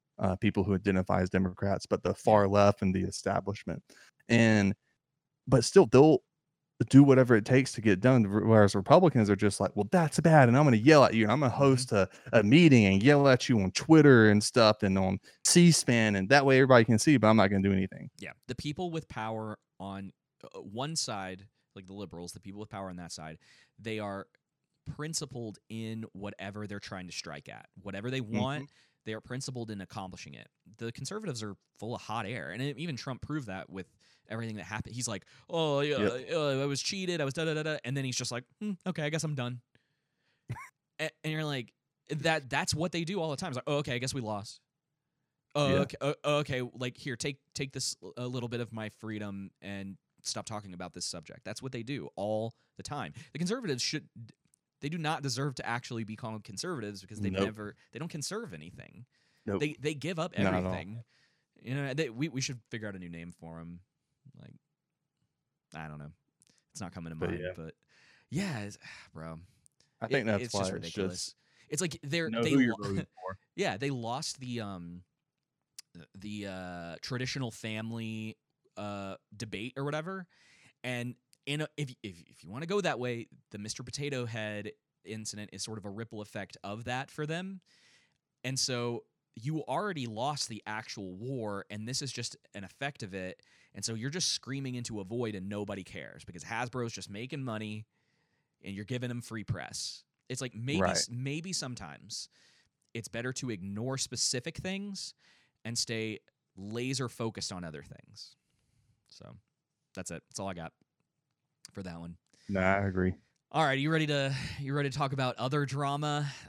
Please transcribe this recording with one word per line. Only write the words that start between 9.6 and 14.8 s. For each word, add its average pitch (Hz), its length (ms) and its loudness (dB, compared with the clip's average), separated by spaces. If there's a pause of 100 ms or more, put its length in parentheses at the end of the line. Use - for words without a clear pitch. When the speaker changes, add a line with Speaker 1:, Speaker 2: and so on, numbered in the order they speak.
Speaker 1:
like, 101 140 0
"Well, 101 160 0
that's 170 300 2
bad, 151 280 10
and 120 100 6
I'm 151 60 8
gonna 127 120 8
yell 135 280 10
at 104 100 6
you, 113 80 4
and 107 100 4
I'm 139 80 2
gonna 131 120 4
Speaker 2:
Mm-hmm. 90 100 -4
Speaker 1:
host 131 300 4
a, 95 140 6 (280)
a 113 80 8
meeting 131 420 10
and 98 180 6
yell 139 260 8
at 131 200 4
you 120 120 4
on 92 100 2
Twitter 139 600 10
and 104 140 6
stuff 110 380 6